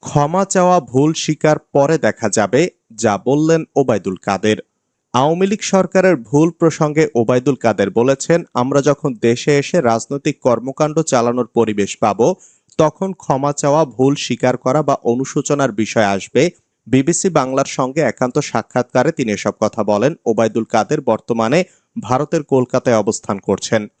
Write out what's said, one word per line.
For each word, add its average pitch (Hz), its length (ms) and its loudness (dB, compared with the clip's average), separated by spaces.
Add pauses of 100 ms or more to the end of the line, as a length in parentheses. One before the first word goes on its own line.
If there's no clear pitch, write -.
(160)
ক্ষমা 160 300 0
চাওয়া, 180 340 2
ভুল 139 340 0
স্বীকার 151 460 0
পরে 143 380 0
দেখা 110 320 -2
যাবে, 113 400 0 (240)
যা 107 320 -2
বললেন 156 380 2 (120)
ওবায়দুল 110 400 0
কাদের। 101 420 -2 (560)
আওয়ামী 160 340 2
লীগ 208 140 -4
সরকারের 185 540 2
ভুল 147 360 0
প্রসঙ্গে 151 640 0
ওবায়দুল 123 400 2
কাদের 104 340 0
বলেছেন, 135 540 0 (100)
"আমরা 135 280 0
যখন 139 320 0
দেশে 120 440 0
এসে 151 240 -2
রাজনৈতিক 131 580 -2
কর্মকাণ্ড 135 640 -2
চালানোর 120 460 0
পরিবেশ 107 500 -2
পাব, 110 360 2 (440)
তখন 180 360 -2
ক্ষমা 143 400 -4
চাওয়া, 151 320 0
ভুল 131 300 0
স্বীকার 127 420 -2
করা 143 260 0
বা 139 100 0
অনুশোচনার 135 760 -2
বিষয় 107 340 0
আসবে।" 98 440 0 (380)
বিবিসি 139 420 2
বাংলার 135 360 0
সঙ্গে 135 360 -4
একান্ত 127 380 -2
সাক্ষাৎকারে 127 720 -2
তিনি 123 200 -4
এসব 101 280 -2
কথা 107 240 -2
বলেন। 104 320 0 (100)
ওবায়দুল 113 380 0
কাদের 110 380 -2
বর্তমানে 117 640 0 (360)
ভারতের 147 440 -2
কলকাতায় 127 540 0
অবস্থান 104 420 -4
করছেন। 104 480 -2 (120)